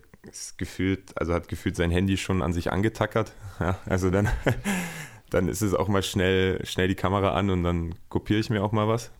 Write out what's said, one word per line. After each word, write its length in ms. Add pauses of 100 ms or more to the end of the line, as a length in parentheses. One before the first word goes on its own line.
(220)
ist 360
gefühlt, 580
also 160
hat 140
gefühlt 300
sein 140
Handy 260
schon 260
an 100
sich 200
angetackert. 600 (140)
<laughs> 140
Ja, 260
also 240
dann, 180 (520)
<laughs> 500
dann 180
ist 140
es 100
auch 160
mal 140
schnell, 640
schnell 220
die 60
Kamera 360
an 180
und 140
dann 320 (160)
kopiere 300
ich 100
mir 120
auch 100
mal 160
was. 320